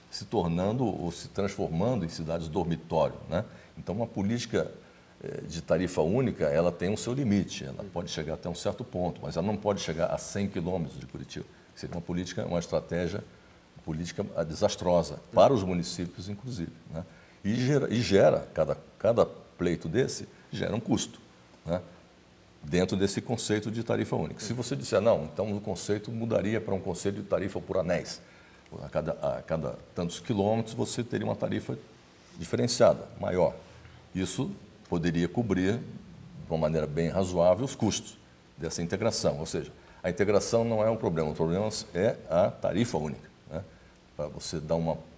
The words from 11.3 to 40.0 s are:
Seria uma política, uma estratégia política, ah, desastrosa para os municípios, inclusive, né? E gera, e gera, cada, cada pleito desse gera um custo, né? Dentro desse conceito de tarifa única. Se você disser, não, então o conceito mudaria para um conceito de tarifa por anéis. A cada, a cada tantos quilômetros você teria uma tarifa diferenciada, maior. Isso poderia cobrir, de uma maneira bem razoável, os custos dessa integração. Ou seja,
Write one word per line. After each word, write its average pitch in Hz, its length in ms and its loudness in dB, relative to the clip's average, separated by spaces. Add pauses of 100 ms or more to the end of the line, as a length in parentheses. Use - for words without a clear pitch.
Seria - 220 -10
uma 85 60 -6
política, 90 420 -4
uma 87 140 0
estratégia 85 640 -2 (640)
política, 87 400 -4 (100)
ah, 85 80 0
desastrosa 85 760 2 (140)
para 113 180 10
os 117 120 4
municípios, 90 640 -4
inclusive, 101 440 -8 (200)
né? 82 140 -8 (360)
E 101 120 0
gera, 127 360 4
e 113 120 2
gera, 104 500 8
cada, 71 240 2 (220)
cada 101 260 6
pleito - 640 -2
desse - 400 -2 (240)
gera 95 240 -2
um 120 40 -2
custo, - 380 -2 (460)
né? 87 160 0 (840)
Dentro 90 360 2
desse 98 240 2
conceito 107 480 0
de 113 120 -4
tarifa 110 320 0
única. - 260 -4
Se 113 120 -4
você 123 240 -4
disser, 113 240 2
não, 98 240 4
então 101 320 -4
o 104 40 -4
conceito 104 500 -4
mudaria 113 500 0
para 101 140 -4
um 95 60 -2
conceito 98 360 -4
de 104 60 -8
tarifa 92 400 -2
por 92 160 -2
anéis. 87 420 -2 (600)
A 71 60 -10
cada, 78 240 -2
a 65 300 -2
cada 71 340 -4 (180)
tantos 87 240 -4
quilômetros 107 560 0
você 120 300 -4
teria 107 220 -4
uma 110 100 -2
tarifa 107 400 -4 (600)
diferenciada, 110 680 4 (140)
maior. 90 340 2 (600)
Isso 95 360 -2 (380)
poderia 85 400 2
cobrir, 98 460 2
de - 760 -12
uma 82 80 0
maneira 78 300 2
bem 78 240 0
razoável, 90 560 4
os - 80 -6
custos - 420 0 (400)
dessa 82 240 -4
integração. 87 600 0
Ou 80 40 -4
seja, 80 260 -4 (320)